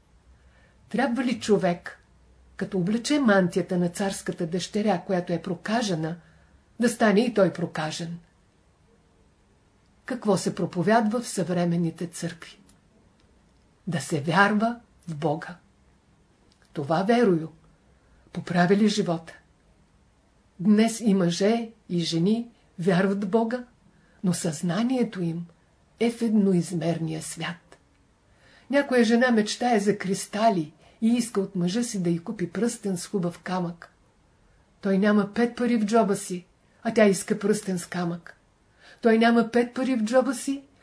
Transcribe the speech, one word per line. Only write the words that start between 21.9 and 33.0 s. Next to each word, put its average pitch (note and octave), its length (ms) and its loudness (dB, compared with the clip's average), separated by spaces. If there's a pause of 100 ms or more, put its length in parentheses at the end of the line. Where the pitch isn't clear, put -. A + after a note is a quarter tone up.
жени E3+ 480 0 (300)
вярват G3 460 0
в F#3 40 -6
Бога, A3+ 360 -2 (600)
но F3 100 2
съзнанието F#3+ 880 -2
им E3+ 240 -4 (540)
е A#3 100 2
в A#3 120 -6
едноизмерния E3+ 1000 0
свят. - 560 -10 (920)
Някоя C4+ 340 4
жена A#3 260 4
мечтае A3+ 500 2
за G3+ 180 2
кристали G3 720 -2 (300)
и A3+ 60 4
иска A#3+ 320 0
от F#3+ 160 -4
мъжа F3+ 260 0
си G#3 200 -4
да E3+ 80 0
й E3+ 80 0
купи E3+ 320 -6
пръстен G3+ 460 -4
с F3 100 -8